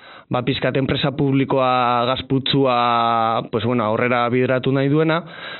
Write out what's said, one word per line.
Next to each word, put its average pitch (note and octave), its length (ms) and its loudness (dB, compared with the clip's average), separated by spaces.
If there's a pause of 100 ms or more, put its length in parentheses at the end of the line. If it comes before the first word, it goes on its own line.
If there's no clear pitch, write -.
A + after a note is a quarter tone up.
(280)
ba, B2+ 160 -2
pizkat C3 340 -2
enpresa C3+ 340 0
publikoa B2+ 960 0
gazputzua, A#2+ 1400 0
pues, A2+ 120 -2
bueno, A#2+ 220 0
aurrera A#2+ 420 0
bideratu B2+ 440 0
nahi C#3 180 0
duena, D#3+ 340 2 (360)